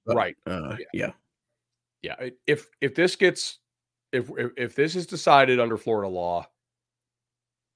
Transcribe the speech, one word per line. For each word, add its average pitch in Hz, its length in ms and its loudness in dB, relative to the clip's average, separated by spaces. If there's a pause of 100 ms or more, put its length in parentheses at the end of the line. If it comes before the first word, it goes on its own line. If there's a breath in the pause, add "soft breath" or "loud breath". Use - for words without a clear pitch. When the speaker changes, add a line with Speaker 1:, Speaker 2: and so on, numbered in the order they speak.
Speaker 1:
but, 113 100 0
Speaker 2:
right. 98 300 -2
Speaker 1:
uh, 87 340 -8
Speaker 2:
Yeah. - 140 -14
Speaker 1:
yeah. - 180 -4 (920)
Speaker 2:
Yeah, - 160 -10
i-, 127 120 -10 (140)
if, 147 220 0 (120)
if 139 160 -2
this 180 200 2
gets, - 440 0 (520)
if, 123 260 -2
if, 123 200 -4
if 120 180 -6
this 160 200 0
is 180 100 -6
decided 139 540 4
under 117 180 0
Florida 107 300 -4
law, 87 400 -4 (1300)